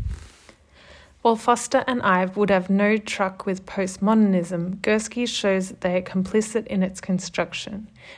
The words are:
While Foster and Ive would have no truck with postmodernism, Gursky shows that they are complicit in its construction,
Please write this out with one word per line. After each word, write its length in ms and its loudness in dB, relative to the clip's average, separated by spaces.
While 120 6
Foster 520 2
and 160 0
Ive 340 2
would 140 2
have 180 2
no 260 4
truck 500 -4
with 200 -4
postmodernism, 1120 2
Gursky 500 0
shows 400 0
that 140 -16
they 160 0
are 40 0
complicit 640 -2
in 160 0
its 180 -4
construction, 880 -4